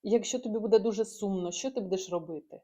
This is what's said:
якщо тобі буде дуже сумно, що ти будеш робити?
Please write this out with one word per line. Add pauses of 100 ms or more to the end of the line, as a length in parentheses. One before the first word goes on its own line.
якщо
тобі
буде
дуже
сумно,
що
ти
будеш
робити?